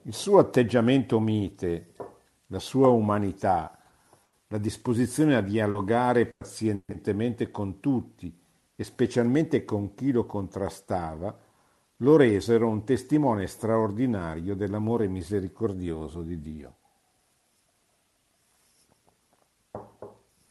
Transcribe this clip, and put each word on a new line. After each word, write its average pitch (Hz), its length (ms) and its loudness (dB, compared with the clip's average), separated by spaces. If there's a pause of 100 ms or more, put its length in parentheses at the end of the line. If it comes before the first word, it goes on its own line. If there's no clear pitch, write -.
Il 127 100 -12
suo 196 280 4
atteggiamento 120 800 4
mite, 95 760 -2 (540)
la 95 100 -8
sua 131 300 2
umanità, 104 880 0 (720)
la 107 100 -6
disposizione 123 800 0
a 113 40 2
dialogare 107 960 0
pazientemente 107 1120 -4
con 98 300 -6
tutti - 580 -4 (380)
e 110 80 -8
specialmente 123 800 0
con 104 300 -4
chi 131 180 -2
lo 113 140 0
contrastava, 92 1120 -6 (580)
lo 139 180 6
resero 117 520 4
un 107 160 -2
testimone 127 600 0
straordinario 104 1120 -2
dell'amore 107 500 -2
misericordioso 90 1160 -6
di 85 180 -10
Dio. 73 360 -14 (3750)